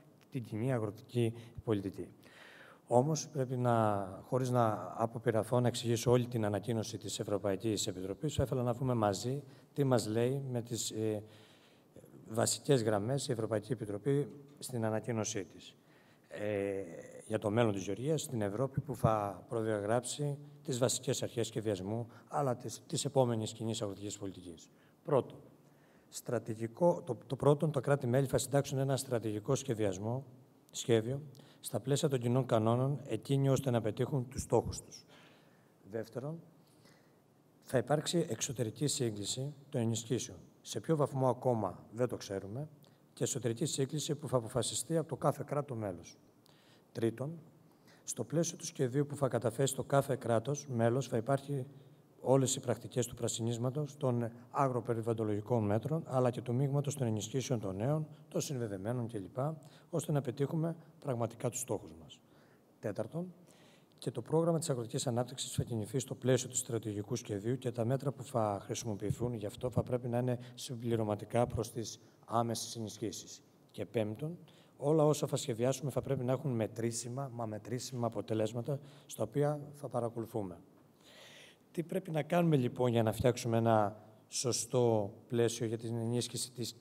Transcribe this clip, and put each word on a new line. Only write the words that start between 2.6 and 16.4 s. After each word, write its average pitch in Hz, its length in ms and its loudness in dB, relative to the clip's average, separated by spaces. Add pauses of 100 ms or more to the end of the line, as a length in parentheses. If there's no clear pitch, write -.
Όμως, 143 420 4
πρέπει 131 280 -2
να, 110 500 4 (220)
χωρίς 127 220 0
να 113 460 2
αποπειραθώ 117 640 2
να 123 80 4
εξηγήσω 117 420 2
όλη 123 160 6
την 117 180 0
ανακοίνωση 104 540 -2
της 95 200 -6
Ευρωπαϊκής 101 680 0
Επιτροπής, 95 480 -4
θα 147 80 2
ήθελα 127 200 0
να 120 120 2
δούμε 127 200 0
μαζί 113 480 2 (300)
τι 143 120 2
μας 120 220 4
λέει 120 440 2
με 120 120 -2
τις, 113 280 -4
ε, 107 320 -2 (1080)
βασικές 113 540 4
γραμμές 110 460 0
η 131 40 2
Ευρωπαϊκή 110 400 0
Επιτροπή 113 580 0 (280)
στην 117 260 -4
ανακοίνωσή 107 600 0
της. - 300 -20 (540)
Ε, 101 540 -2 (440)